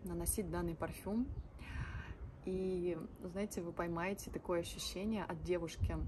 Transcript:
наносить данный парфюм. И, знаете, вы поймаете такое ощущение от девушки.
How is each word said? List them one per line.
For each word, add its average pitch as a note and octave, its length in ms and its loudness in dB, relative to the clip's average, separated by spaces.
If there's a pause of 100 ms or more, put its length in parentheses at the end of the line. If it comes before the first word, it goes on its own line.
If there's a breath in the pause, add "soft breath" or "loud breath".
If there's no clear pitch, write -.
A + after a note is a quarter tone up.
наносить E3+ 480 2
данный E3+ 240 2
парфюм. G3 520 0 (1160 loud breath)
И, F#3 500 2 (280)
знаете, F#3+ 400 -2
вы E3+ 80 -2
поймаете E3+ 580 0
такое F3+ 300 2
ощущение G3 640 0
от D#3+ 180 -2
девушки. E3 560 2 (100)